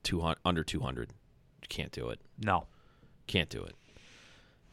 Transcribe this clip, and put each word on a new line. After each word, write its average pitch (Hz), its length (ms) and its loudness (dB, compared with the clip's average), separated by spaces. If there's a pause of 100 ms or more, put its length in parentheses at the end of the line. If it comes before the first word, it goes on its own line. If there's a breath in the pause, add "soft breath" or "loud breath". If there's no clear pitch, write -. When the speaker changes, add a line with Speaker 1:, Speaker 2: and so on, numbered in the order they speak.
Speaker 1:
two 85 180 2
hundred, 82 240 2
under 85 200 4
two - 160 -2
hundred. 65 300 -4 (520)
You - 60 -18
can't - 240 -6
do 60 160 -4
it. 58 120 -6 (220)
Speaker 2:
No. 95 240 4 (600)
Speaker 1:
Can't 85 240 2
do 50 140 -6
it. - 120 -14 (960 soft breath)